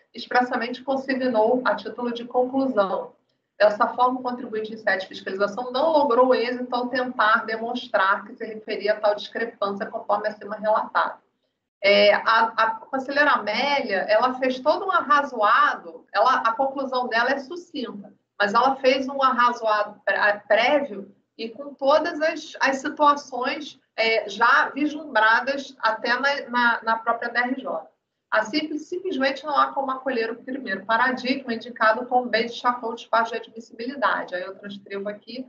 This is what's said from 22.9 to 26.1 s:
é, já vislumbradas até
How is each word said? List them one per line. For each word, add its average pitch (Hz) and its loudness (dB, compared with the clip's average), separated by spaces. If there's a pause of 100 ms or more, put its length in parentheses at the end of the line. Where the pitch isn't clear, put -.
é, 220 0
já 233 4
vislumbradas 269 0
até 240 0